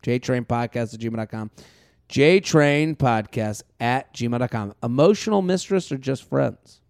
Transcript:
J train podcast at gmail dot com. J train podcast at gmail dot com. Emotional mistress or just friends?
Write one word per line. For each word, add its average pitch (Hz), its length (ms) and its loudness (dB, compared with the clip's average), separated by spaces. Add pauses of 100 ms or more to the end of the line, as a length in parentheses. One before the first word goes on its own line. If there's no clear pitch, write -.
J 123 160 -2
train 123 280 -2
podcast 120 480 -4
at 113 80 -14
gmail 113 160 -6
dot 110 120 -8
com. 110 220 -10 (560)
J 165 340 4
train 151 560 2
podcast 110 680 -2 (160)
at 123 340 -2
gmail 120 240 -4
dot 123 140 -2
com. 107 220 -6 (100)
Emotional 190 580 2
mistress 185 520 -2
or 135 40 -8
just 135 300 -6
friends? - 640 -4